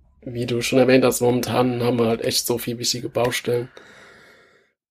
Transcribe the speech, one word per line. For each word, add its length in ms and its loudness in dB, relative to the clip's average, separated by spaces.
wie 240 -8
du 160 -2
schon 160 0
erwähnt 280 6
hast, 160 0
momentan 600 0
haben 160 0
wir 100 2
halt 140 -2
echt 240 -2
so 140 -2
viel 180 -8
wichtige 320 -6
Baustellen, 600 -2